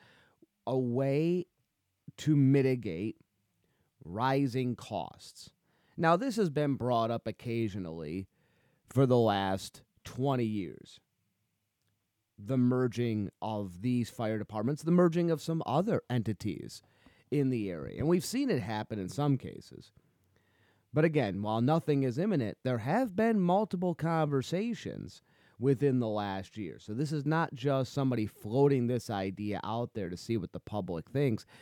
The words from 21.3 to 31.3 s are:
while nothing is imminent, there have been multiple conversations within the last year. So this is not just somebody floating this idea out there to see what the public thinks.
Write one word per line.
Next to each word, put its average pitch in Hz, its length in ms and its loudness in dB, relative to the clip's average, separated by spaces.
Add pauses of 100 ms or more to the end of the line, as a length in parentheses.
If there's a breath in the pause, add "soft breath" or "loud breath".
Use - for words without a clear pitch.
while 110 200 0
nothing 147 420 2
is 123 140 -2
imminent, 160 460 -2
there 123 160 0
have 185 360 0
been 220 240 2
multiple 180 540 2
conversations 156 1300 -2 (380 soft breath)
within 131 400 4
the 117 80 0
last 101 500 -4
year. 82 220 -10
So 104 160 -10
this 143 160 -4
is 151 120 -2
not 156 300 0
just 135 400 0
somebody 127 320 2
floating 123 600 2
this 120 240 -2
idea 98 520 -4
out 120 300 -4
there 95 160 -6
to 87 80 -6
see - 180 -4
what 87 180 -4
the 87 60 -10
public 92 480 -6
thinks. 135 380 0 (160 loud breath)